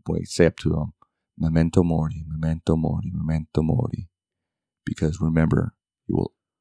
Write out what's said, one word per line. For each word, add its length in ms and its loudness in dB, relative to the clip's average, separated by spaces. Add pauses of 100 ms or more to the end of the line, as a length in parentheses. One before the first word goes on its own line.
boy, 200 -4
say 220 4
up 120 2
to 120 -2
them, 220 -2 (460)
"Memento 460 2
mori, 420 -2
memento 500 0
mori, 360 -2
memento 500 -2
mori," 460 -2 (760)
because 360 -2
remember, 540 2 (340)
you 80 -2
will, 180 -2 (260)